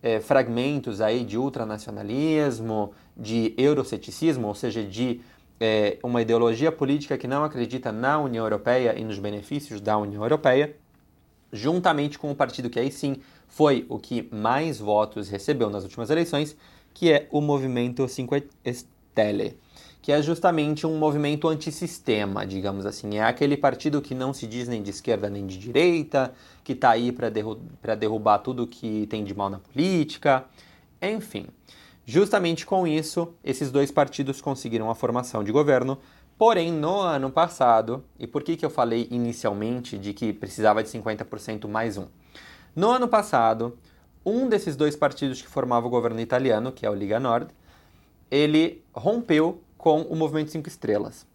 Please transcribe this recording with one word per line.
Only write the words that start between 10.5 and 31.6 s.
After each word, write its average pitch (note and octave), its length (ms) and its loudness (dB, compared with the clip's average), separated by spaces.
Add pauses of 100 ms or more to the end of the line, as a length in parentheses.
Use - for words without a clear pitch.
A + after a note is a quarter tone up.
juntamente D3 680 0
com D3 120 -6
o C#3 60 -6
partido B2+ 320 -2
que A#2 100 -6
aí C3+ 140 0
sim C#3 240 -4 (300)
foi C#3 420 4
o A2+ 100 -8
que - 320 -6
mais B2 480 0
votos G#2 520 0
recebeu A2 400 0
nas G2+ 120 -6
últimas A2 280 -8
eleições, D3+ 440 0 (380)
que E3+ 180 4
é D3 200 6
o D3 100 2
Movimento C3 680 0
Cinque C3+ 420 -4 (180)
Stelle, G#2+ 920 -2 (440)
que D3 100 0
é D3 100 4
justamente D#3+ 640 0
um D#3+ 100 0
movimento D3 520 0
antissistema, A#2+ 1000 -2
digamos G2 400 -4
assim. G#2 320 -6
É A2 60 2
aquele C#3+ 320 2
partido C#3+ 440 0
que C#3 140 -8
não C3 180 -4
se C3 140 -10
diz A#2 200 -6
nem A#2 160 -4
de G2 80 -8
esquerda G#2 380 -2
nem G2+ 180 -8
de F#2 120 -10
direita, C#3+ 760 2 (320)
que C3+ 100 -4
tá B2+ 160 4
aí A#2+ 220 2
pra A#2+ 160 -4
derru-, G#2+ 320 -4 (220)
pra A2+ 120 0
derrubar G#2+ 440 2
tudo A#2+ 280 -4
que G#2+ 420 -4
tem G#2+ 140 -4
de G2 120 -6
mal G2 160 -2
na G2 80 -8
política. D3 880 0 (560)
Enfim, G3 460 -6 (600)